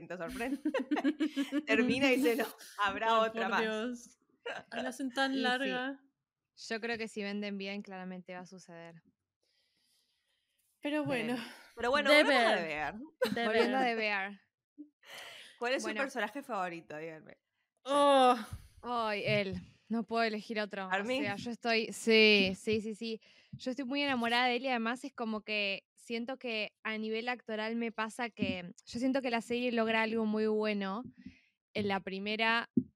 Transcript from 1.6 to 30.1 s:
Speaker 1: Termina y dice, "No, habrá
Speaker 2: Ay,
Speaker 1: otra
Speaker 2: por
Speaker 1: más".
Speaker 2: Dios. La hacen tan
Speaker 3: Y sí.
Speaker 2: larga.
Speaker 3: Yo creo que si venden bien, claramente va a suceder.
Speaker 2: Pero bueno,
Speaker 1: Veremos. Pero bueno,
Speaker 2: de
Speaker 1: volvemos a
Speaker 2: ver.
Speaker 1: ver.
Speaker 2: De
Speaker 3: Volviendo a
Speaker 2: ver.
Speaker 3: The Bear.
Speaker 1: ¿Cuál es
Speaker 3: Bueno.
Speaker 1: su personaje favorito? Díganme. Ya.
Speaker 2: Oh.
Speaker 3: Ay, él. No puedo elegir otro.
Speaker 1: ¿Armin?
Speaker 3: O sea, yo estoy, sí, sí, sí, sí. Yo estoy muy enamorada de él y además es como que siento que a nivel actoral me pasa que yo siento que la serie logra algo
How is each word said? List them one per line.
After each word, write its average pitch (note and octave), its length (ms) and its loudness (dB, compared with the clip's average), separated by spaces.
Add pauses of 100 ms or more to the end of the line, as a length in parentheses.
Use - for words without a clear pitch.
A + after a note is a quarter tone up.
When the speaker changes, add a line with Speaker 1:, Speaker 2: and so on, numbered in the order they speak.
Speaker 1:
Termina B3+ 460 4
y B3 60 4
dice, B3+ 200 2
"No, A#3 80 0 (320)
habrá G#3+ 420 2
Speaker 2:
Ay, - 0 -
Speaker 1:
otra A3+ 280 0
Speaker 2:
por - 20 -4
Speaker 1:
más". G#3 60 0
Speaker 2:
Dios. A3 640 -2 (540)
La B3 180 -4
hacen B3 240 -6
tan C4+ 280 0
Speaker 3:
Y B3 100 2
sí. B3+ 300 0
Speaker 2:
larga. C4+ 180 -6 (580)
Speaker 3:
Yo A3+ 240 -6
creo A#3 160 -2
que A3 120 -6
si G#3 140 -6
venden G3+ 340 -4
bien, G3 260 -8
claramente F#3 520 -12
va F3+ 60 -10
a F3+ 60 -14
suceder. E3+ 560 -18 (1800)
Speaker 2:
Pero D4 220 0
bueno, A#3+ 300 -2
Speaker 1:
Veremos. A#3 60 -4 (340)
Pero A#3 160 -2
bueno, C#4+ 220 6
Speaker 2:
de - 20 10
Speaker 1:
volvemos C4 300 8
a A3 100 6
Speaker 2:
ver. F3+ 60 0
Speaker 1:
ver. D3+ 340 -4 (340)
Speaker 2:
De A#3 140 -2
Speaker 3:
Volviendo A#3 340 4
a C4+ 40 4
Speaker 2:
ver. - 20 4
Speaker 3:
The A#3 120 2
Bear. G3+ 440 -2 (1200)
Speaker 1:
¿Cuál A#3+ 140 -2
es C4+ 100 0
Speaker 3:
Bueno. - 0 -
Speaker 1:
su A3 120 -4
personaje C4 480 -4
favorito? F3+ 540 -6
Díganme. D#3 400 -12 (480)
Ya. C#4+ 200 4
Speaker 2:
Oh. B3+ 320 8 (440)
Speaker 3:
Ay, A3 440 -2
él. G3+ 300 0 (340)
No A3+ 160 -2
puedo A3+ 180 0
elegir G#3+ 360 -4
otro. G3 300 -6
Speaker 1:
¿Armin? G3 160 0
Speaker 3:
O A#3+ 40 -4
sea, B3+ 280 -2
yo A#3+ 140 -8
estoy, A3+ 420 0
sí, G#3+ 640 8
sí, A3 260 0
sí, G#3+ 140 -6
sí. A3+ 260 -8 (360)
Yo B3+ 140 -4
estoy C4+ 140 -4
muy C#4+ 160 0
enamorada B3 460 2
de B3 100 2
él B3 60 -4
y C4+ 40 -2
además A#3+ 360 0
es C#4+ 100 -10
como A3 280 -4
que G3+ 420 -2 (120)
siento A#3+ 420 -6
que A3 360 -6 (100)
a A3 140 -4
nivel A3 320 -4
actoral A3+ 460 -4
me A#3 160 -2
pasa A3 380 -6
que F#3 440 -4 (120)
yo - 140 -8
siento C4 220 0
que B3+ 100 -2
la A#3 100 0
serie A#3+ 300 -2
logra A3+ 320 2
algo A3+ 220 0